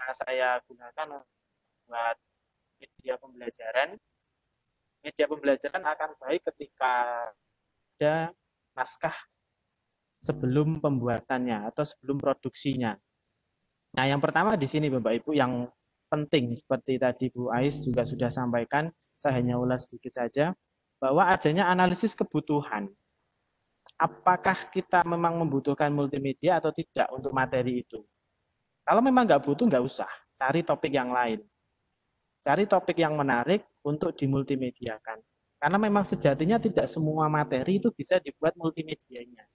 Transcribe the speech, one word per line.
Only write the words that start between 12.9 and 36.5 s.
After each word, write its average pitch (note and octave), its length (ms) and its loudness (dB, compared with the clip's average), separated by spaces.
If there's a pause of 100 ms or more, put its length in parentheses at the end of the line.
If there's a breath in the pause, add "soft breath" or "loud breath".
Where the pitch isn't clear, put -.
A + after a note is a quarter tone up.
Nah, C3 100 2
yang C#3 160 2
pertama F3+ 320 2
di C#3 140 0
sini D3+ 180 0
Bapak A#2 320 0
Ibu D3+ 160 -2
yang B2 320 0 (400)
penting D3 460 0
seperti B2+ 480 -2
tadi B2+ 320 0
Bu B2 160 -6
Ais C#3 320 0
juga B2 240 0
sudah A#2+ 240 -2
sampaikan, B2 580 -2 (300)
saya C3 240 0
hanya B2 160 0
ulas B2+ 320 -2
sedikit - 240 -14
saja, C#3 400 -2 (480)
bahwa C#3+ 260 4
adanya F3+ 400 4
analisis F#3 460 2
kebutuhan. C#3+ 720 -4 (1120)
Apakah F3+ 720 0
kita F3+ 320 2
memang E3+ 320 0
membutuhkan C#3+ 560 0
multimedia C#3+ 720 0
atau D#3 80 0
tidak - 400 -4
untuk C3 240 -6
materi B2+ 480 0
itu? - 160 -14 (880)
Kalau G3 160 4
memang B3+ 240 4
nggak C#3+ 160 4
butuh, C#3+ 240 2
nggak C3 160 4
usah. A#2+ 240 -6 (320)
Cari C#3 240 0
topik D3 320 -2
yang B2 160 0
lain. A#2 320 0 (960)
Cari D3+ 240 2
topik F#3 320 2
yang D#3 240 2
menarik C#3 480 0 (160)
untuk D3+ 320 -2
dimultimediakan. C3 1040 -4 (400)
Karena D#3 160 2
memang G#3 320 2
sejatinya D#3 520 2